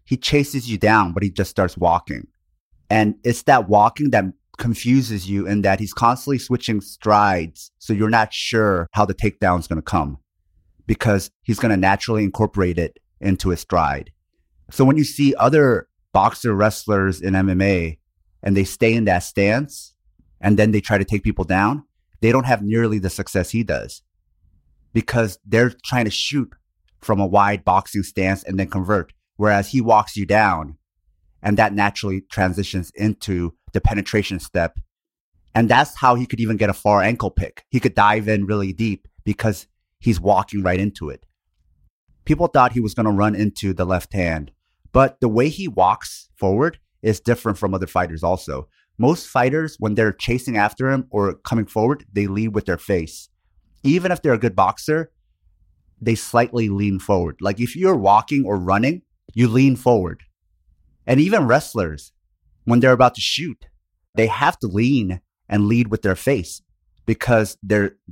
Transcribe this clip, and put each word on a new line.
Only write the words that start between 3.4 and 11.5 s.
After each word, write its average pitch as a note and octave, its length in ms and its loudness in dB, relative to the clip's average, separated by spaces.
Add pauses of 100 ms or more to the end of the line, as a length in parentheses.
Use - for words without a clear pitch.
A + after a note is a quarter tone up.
that B2 240 4
walking A2 420 4
that G#2+ 140 2 (320)
confuses A2+ 720 -2
you G2 200 -4
in G#2 140 0
that G3 180 2
he's G#2 120 -8
constantly B2+ 460 0
switching A#2 420 -4
strides, G2 1000 0
so - 140 -6
you're G#2+ 160 0
not A2 240 2
sure G2+ 600 -2
how G#2+ 120 2
the G2 80 -4
takedown's F2+ 540 -2
gonna D#2 160 -6
come D2 340 -4 (720)
because G#2 420 0 (140)
he's G#2+ 160 -2